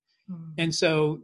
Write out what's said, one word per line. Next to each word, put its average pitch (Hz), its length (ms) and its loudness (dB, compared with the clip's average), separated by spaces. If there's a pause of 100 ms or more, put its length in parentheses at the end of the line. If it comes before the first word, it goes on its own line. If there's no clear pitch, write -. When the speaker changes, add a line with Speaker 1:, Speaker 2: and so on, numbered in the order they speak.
(280)
Speaker 1:
Mm. 165 300 -12
Speaker 2:
And 165 180 0
so 156 480 2